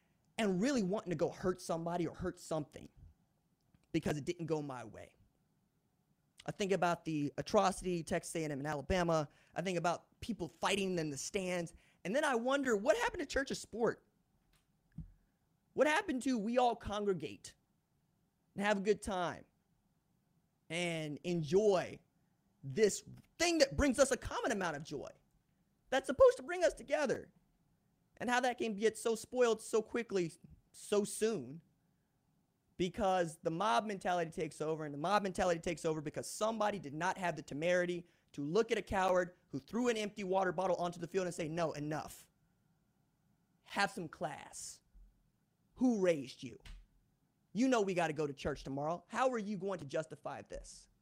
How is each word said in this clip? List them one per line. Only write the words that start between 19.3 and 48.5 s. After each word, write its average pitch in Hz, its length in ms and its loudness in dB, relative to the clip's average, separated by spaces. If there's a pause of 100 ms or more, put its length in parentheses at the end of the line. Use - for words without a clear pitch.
and 160 540 -4
enjoy 175 760 2 (680)
this 190 380 2 (360)
thing 339 200 4
that 269 180 4
brings 269 220 4
us 269 120 6
a 254 60 2
common 381 360 -2
amount 180 240 -2
of 147 60 -10
joy, 135 280 -10 (800)
that's 262 160 2
supposed 494 320 8
to 262 40 -12
bring 349 220 0
us 294 100 4
together? 262 540 0 (880)
And 226 120 -2
how 247 100 4
that 247 180 2
can 226 160 -2
get 214 220 2
so 226 180 0
spoiled 233 460 2
so - 220 0
quickly, 196 480 -2 (400)
so - 340 0
soon, 170 560 -2 (1160)
because 185 640 0
the 170 80 -2
mob 208 340 2
mentality 180 460 -2
takes - 300 -6
over, 156 240 -2
and 143 100 -8
the 139 40 -8
mob 190 240 2
mentality 185 380 2
takes 170 240 -4
over 156 160 0
because 143 260 -6
somebody 214 520 0
did 139 160 -10
not 175 240 -2
have 170 180 -2
the 151 60 -8
temerity 175 600 0 (280)
to 143 100 -8
look 202 280 2
at 220 80 2
a 190 40 -2
coward 185 480 2 (200)
who 143 80 -6
threw 240 300 -2
an 226 80 4
empty 208 280 -4
water 185 280 2
bottle 180 240 2
onto 175 240 -4
the 165 60 -6
field 185 200 -2
and 165 80 -4
say, 165 140 -4
"No, 165 240 0
enough. 147 540 -6 (1400)
Have 202 260 0
some 170 180 -8
class. - 720 -10 (960)
Who 240 260 2
raised 160 420 0
you? 117 160 -12 (960)
You 247 160 2
know 240 120 4
we 190 120 0
gotta 165 220 0
go 151 120 -2
to 143 60 -4
church 139 320 -4